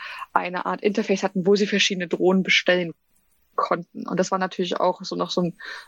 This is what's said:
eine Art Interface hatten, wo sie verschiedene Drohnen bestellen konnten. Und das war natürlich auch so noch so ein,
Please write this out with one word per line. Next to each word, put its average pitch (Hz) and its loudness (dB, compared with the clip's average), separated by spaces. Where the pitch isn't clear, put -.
eine 180 -2
Art 185 -2
Interface 202 0
hatten, 185 -2
wo 202 6
sie 202 2
verschiedene 190 0
Drohnen 185 4
bestellen 175 2
konnten. - -2
Und 180 0
das 185 -2
war 190 2
natürlich 185 -2
auch 180 0
so 180 -8
noch 175 -2
so 180 0
ein, 170 -4